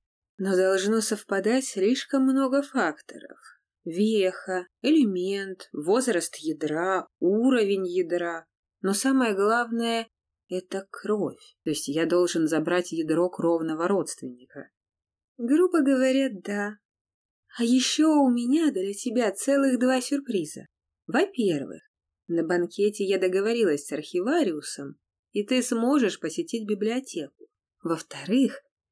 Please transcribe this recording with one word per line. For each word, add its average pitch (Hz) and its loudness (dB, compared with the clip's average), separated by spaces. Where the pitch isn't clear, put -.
Но 190 0
должно 190 2
совпадать 208 0
слишком 254 0
много 269 2
факторов. - -6
Веха, 185 0
элемент, 196 0
возраст 190 0
ядра, 156 -2
уровень 202 2
ядра. 175 -4
Но 190 0
самое 254 2
главное — 233 0
это 190 -8
кровь. 202 -4
То 160 -2
есть - -4
я 160 0
должен 170 2
забрать 165 -2
ядро 165 0
кровного 165 0
родственника. 131 -6
Грубо 320 4
говоря, 262 4
да. 202 -6
А 233 0
еще 262 4
у 285 6
меня 254 2
для 190 -4
тебя 226 0
целых 269 2
два 254 2
сюрприза. 247 -4
Во-первых, 190 -2
на 165 0
банкете 180 0
я 190 0
договорилась 190 0
с - -14
архивариусом, 160 -2
и 208 0
ты 254 0
сможешь 240 0
посетить 180 -6
библиотеку. 208 -6
Во-вторых, 190 -2